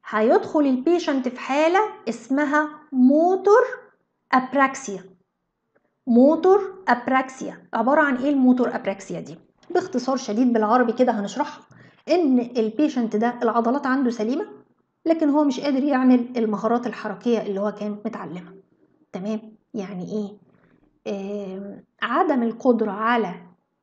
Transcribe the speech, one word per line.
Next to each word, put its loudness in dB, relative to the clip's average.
هيدخل 2
البيشنت 0
في -6
حالة 0
اسمها -2
موتور 4
أبراكسيا. -2
موتور 4
أبراكسيا -2
عبارة 2
عن 0
إيه -2
الموتور 2
أبراكسيا -8
دي؟ -14
باختصار -2
شديد 0
بالعربي 2
كده 2
هنشرحها، -8
إن 4
البيشنت -2
ده -2
العضلات 0
عنده 0
سليمة، -4
لكن 2
هو 2
مش 0
قادر -2
يعمل 2
المهارات -2
الحركية -4
اللي -6
هو -2
كان -8
متعلمها. -12
تمام؟ -8
يعني -10
إيه؟ -8
آم، -10
عدم 0
القدرة 0
على -2